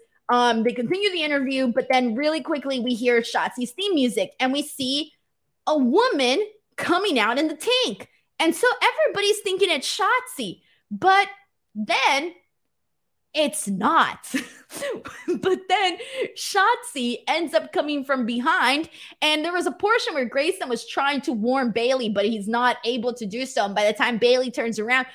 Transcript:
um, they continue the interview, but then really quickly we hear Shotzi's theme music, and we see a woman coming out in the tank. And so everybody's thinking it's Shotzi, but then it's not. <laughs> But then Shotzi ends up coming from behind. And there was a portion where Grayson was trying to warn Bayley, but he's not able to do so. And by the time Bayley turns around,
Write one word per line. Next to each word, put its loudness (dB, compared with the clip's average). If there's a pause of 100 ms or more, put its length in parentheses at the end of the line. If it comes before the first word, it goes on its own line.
(280)
um, 4
they 2
continue 0
the -2
interview, 0
but 0
then 2
really 0
quickly -4
we 0
hear 2
Shotzi's -4
theme -2
music, 2
and 2
we -2
see -6 (520)
a 2
woman 2 (300)
coming 0
out 2
in 0
the -4
tank. -2 (280)
And 2
so 0 (160)
everybody's 2
thinking 0
it's -2
Shotzi, -2 (320)
but 4 (440)
then 0 (1000)
it's 0
not. 0 (100)
<laughs> -8 (840)
But 0
then 0 (380)
Shotzi -2
ends -2
up 0
coming -2
from 0
behind. 0 (320)
And 2
there -2
was 0
a 0
portion 0
where 0
Grayson -2
was -6
trying 0
to -4
warn 0
Bayley, 0
but 0
he's -2
not 2
able -2
to -8
do -6
so. -2
And -4
by 0
the 2
time 0
Bayley 4
turns -4
around, 0